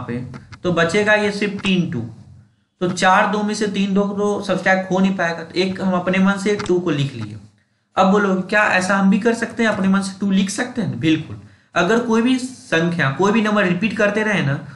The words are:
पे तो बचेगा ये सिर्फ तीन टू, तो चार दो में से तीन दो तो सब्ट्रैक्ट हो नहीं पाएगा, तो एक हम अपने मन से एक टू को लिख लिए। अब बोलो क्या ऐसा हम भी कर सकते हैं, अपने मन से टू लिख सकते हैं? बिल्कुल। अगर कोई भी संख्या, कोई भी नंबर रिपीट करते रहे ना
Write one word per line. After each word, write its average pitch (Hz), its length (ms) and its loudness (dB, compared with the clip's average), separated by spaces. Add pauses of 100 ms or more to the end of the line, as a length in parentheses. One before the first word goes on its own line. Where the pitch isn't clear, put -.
पे 120 100 -6 (460)
तो 175 100 0
बचेगा 202 420 2
ये 208 180 0
सिर्फ 202 280 -4
तीन 175 300 2
टू, 120 80 -4 (840)
तो 180 80 0
चार 190 380 4
दो 208 160 -2
में 208 100 -2
से 214 160 -2
तीन 196 240 -2
दो 202 160 4
तो 202 340 -2
सब्ट्रैक्ट 185 480 0
हो 185 80 2
नहीं 190 160 2
पाएगा, 165 280 -4
तो - 120 -14
एक 185 260 -2
हम 190 120 0
अपने 185 260 0
मन 196 180 2
से 196 140 -2
एक 202 160 -2
टू 180 120 2
को 175 120 -2
लिख 143 240 -2
लिए। 107 220 -10 (580)
अब 190 160 4
बोलो 202 320 2
क्या 214 280 0
ऐसा 185 260 2
हम 196 120 4
भी 220 100 4
कर 233 160 2
सकते 233 280 -4
हैं, 220 60 2
अपने 196 180 0
मन 196 140 2
से - 180 -8
टू 202 120 -2
लिख 190 200 2
सकते - 300 -6
हैं? 123 180 -4
बिल्कुल। 151 420 -2 (340)
अगर 185 260 2
कोई 226 200 2
भी 254 180 2
संख्या, 170 720 -2
कोई 180 200 2
भी 226 100 2
नंबर 208 240 2
रिपीट 180 320 -2
करते 208 260 0
रहे 202 200 0
ना 139 100 0 (220)